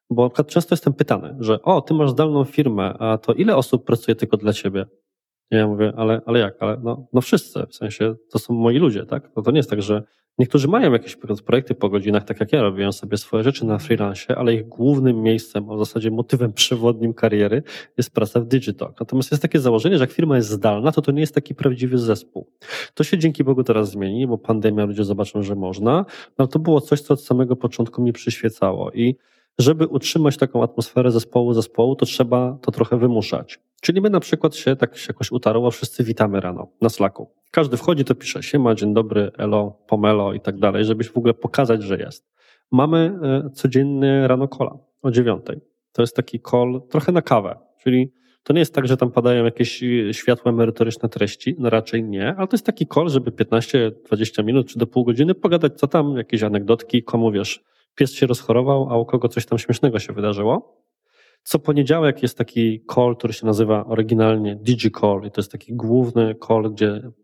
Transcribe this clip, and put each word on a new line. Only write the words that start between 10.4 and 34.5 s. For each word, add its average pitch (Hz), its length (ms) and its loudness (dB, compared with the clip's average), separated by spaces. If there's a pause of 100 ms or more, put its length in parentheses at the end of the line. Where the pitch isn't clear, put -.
mają 190 260 4
jakieś - 220 -2
pro-, - 200 -6
projekty - 400 0
po 101 140 -2
godzinach, 101 340 0
tak - 160 -8
jak 107 140 0
ja, 147 80 2
robią 98 300 0
sobie 104 260 -6
swoje 110 260 -4
rzeczy 131 220 -2
na 110 120 0
freelancie, 101 600 -2
ale 120 160 2
ich 110 140 -4
głównym 127 540 2
miejscem, 110 500 -2
a 110 40 -8
w 107 40 -4
zasadzie 110 320 -2
motywem 117 420 -2
przewodnim 113 600 0
kariery 104 500 0 (340)
jest - 160 -4
praca 110 260 0
w 117 60 -2
Digitalk. 117 540 -4
Natomiast 131 320 -4
jest 151 100 -2
takie 165 180 0
założenie, 127 380 2
że 131 60 4
jak 127 80 -2
firma 156 240 0
jest 113 140 2
zdalna, 107 420 0
to 156 100 0
to 143 100 0
nie 143 100 0
jest 147 140 -4
taki 139 200 -4
prawdziwy 127 420 0
zespół. 113 540 -4 (420)
To - 100 -2
się 190 140 0
dzięki 156 260 0
Bogu 131 200 2
teraz 107 280 2
zmieni, 101 360 -4
bo 117 100 -2
pandemia, 107 480 0
ludzie 101 180 -2
zobaczą, 101 400 -2
że 98 120 -4
można, 98 360 -2 (360)
no - 100 -20
ale 131 100 2
to 156 120 -2
było 160 220 2
coś, 143 200 -2
co - 120 -2
od 135 100 -2
samego 123 320 0
początku 120 460 -6
mi 120 120 0
przyświecało 98 760 -4
i 120 240 0 (440)
żeby 156 280 4
utrzymać 147 500 0
taką 123 260 0
atmosferę 123 480 0
zespołu, 120 420 0
zespołu, 117 420 2
to - 100 0
trzeba 127 560 0
to - 100 -2
trochę - 260 0
wymuszać. 113 640 -2 (220)
Czyli 180 200 2
my 208 80 2
na 196 100 2
przykład - 360 -2